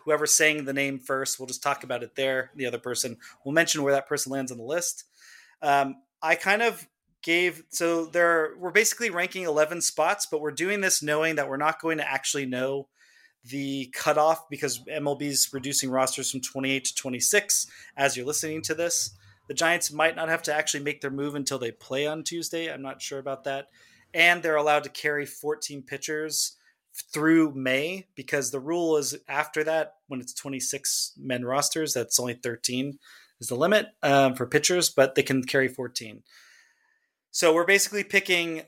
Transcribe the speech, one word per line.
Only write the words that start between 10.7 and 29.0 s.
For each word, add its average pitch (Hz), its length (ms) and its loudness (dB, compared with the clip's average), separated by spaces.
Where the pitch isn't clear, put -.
this 190 220 2
knowing 156 340 2
that 139 120 0
we're 135 80 -4
not 151 240 0
going 160 180 -2
to 147 120 -4
actually 135 360 -2
know 131 420 -4
the 139 500 -6
cutoff 156 540 2
because 143 400 -4
M 147 180 -4
L 143 80 0
B 143 140 -4
is 135 240 0
reducing 135 380 -4
rosters 131 400 0
from 131 100 -8
twenty-eight 135 460 -4
to - 80 -4
twenty-six - 720 0
as 139 200 2
you're 127 100 -8
listening 156 360 -4
to 160 120 -4
this. 165 360 -2
The 139 80 -8
Giants 165 380 2
might 160 240 2
not 165 120 -4
have 160 140 0
to 151 120 -2
actually 151 300 -2
make 147 160 -6
their 139 100 -6
move 139 240 -4
until 139 240 -4
they 120 120 -6
play 139 360 -4
on 156 160 -4
Tuesday. 165 480 -6
I'm 135 120 -12
not 135 180 -12
sure - 180 -10
about 135 260 -8
that. 139 240 -6
And 170 300 6
they're 160 140 2
allowed 147 280 4
to 139 60 -10
carry 147 340 -2
fourteen 147 580 -6
pitchers 156 720 -6
through 156 420 6
May, 135 600 -2
because 135 340 -2
the 139 80 -4
rule 160 380 0
is 143 200 -2